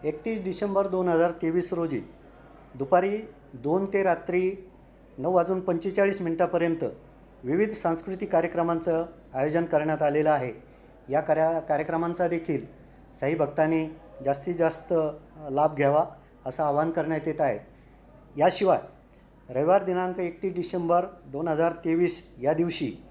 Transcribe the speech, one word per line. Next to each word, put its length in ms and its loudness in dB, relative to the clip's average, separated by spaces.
एकतीस 360 -4
डिसेंबर 440 0
दोन 200 0
हजार 240 4
तेवीस 420 -2
रोजी 280 -2
दुपारी 420 2
दोन 320 0
ते 180 0
रात्री 680 0
नऊ 140 -2
वाजून 280 4
पंचेचाळीस 640 0
मिनिटापर्यंत 640 0
विविध 280 0
सांस्कृतिक 600 -4
कार्यक्रमांचं 760 0
आयोजन 320 0
करण्यात 360 0
आलेलं 300 2
आहे. 220 0
या 120 2
कार्या-, 380 2
कार्यक्रमांचा 680 -2
देखील 380 -2
साई 160 0
भक्तांनी 500 2
जास्तीत 300 -2
जास्त, 380 0
अ, 560 -4
लाभ 260 2
घ्यावा 300 4
असं 180 -4
आवाहन 280 0
करण्यात 360 -2
येत 140 -4
आहे. 180 0
याशिवाय 400 4
रविवार 340 2
दिनांक 360 -2
एकतीस 340 -4
डिसेंबर 520 0
दोन 220 -6
हजार 240 2
तेवीस 580 -2
या 120 2
दिवशी 400 -2